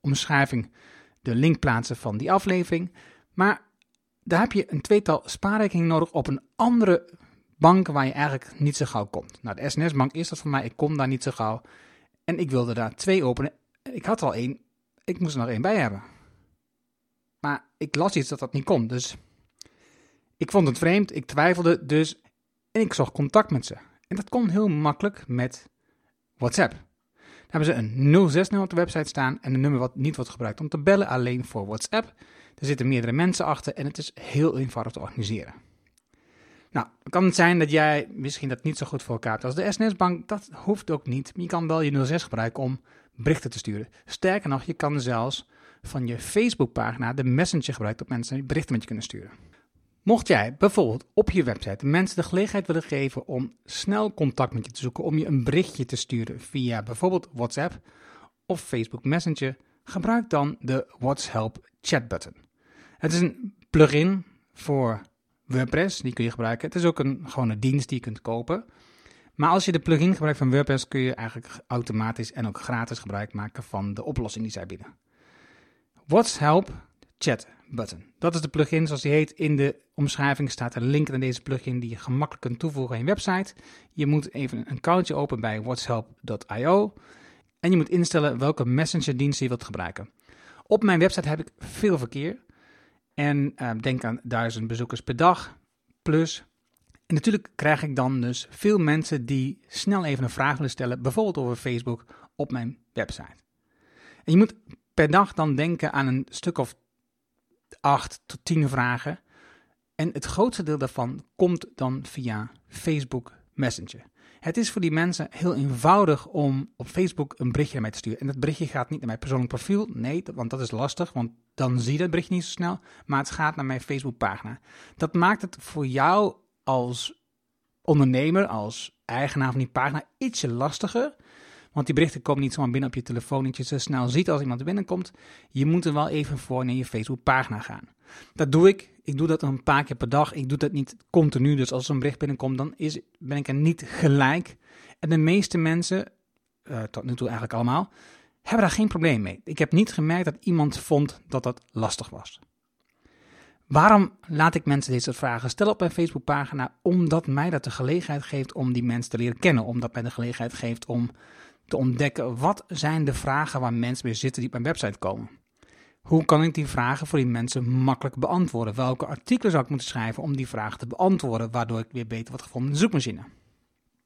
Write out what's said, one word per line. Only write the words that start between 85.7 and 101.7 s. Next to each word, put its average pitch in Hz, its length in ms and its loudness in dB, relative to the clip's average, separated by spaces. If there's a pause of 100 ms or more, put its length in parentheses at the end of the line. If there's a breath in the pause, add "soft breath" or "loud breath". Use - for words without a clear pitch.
dot - 260 -10 (120)
i 127 80 -2
o 202 260 2 (680 soft breath)
en 175 100 0
je 185 60 6
moet 156 120 2
instellen 156 500 2
welke 135 260 0
messenger 143 520 0
dienst 139 240 0
je 131 80 0
wilt 120 160 -4
gebruiken. 90 460 -8 (560 loud breath)
Op 214 160 4
mijn 190 160 6
website 180 300 2
heb 156 120 -2
ik - 180 -12
veel 196 400 0
verkeer. 139 440 -8 (720 soft breath)
En, 143 420 2
eh, 123 140 -4 (100)
denk 127 240 -2
aan 117 180 -4
duizend 113 440 -2
bezoekers 117 360 -6
per 127 140 -6
dag 170 420 2 (440)
plus. 160 420 0 (640)
En - 80 -2
natuurlijk 202 400 0
krijg 147 280 2
ik 143 140 -4
dan 131 240 0
dus 120 300 -4
veel 208 280 2
mensen 151 480 2
die 135 400 -2
snel 196 380 0
even 139 200 -2
een 123 60 0
vraag 139 260 0
willen 135 140 -4
stellen, 123 320 -4
bijvoorbeeld 175 360 0
over 123 180 -2
Facebook, 120 480 -4 (320 loud breath)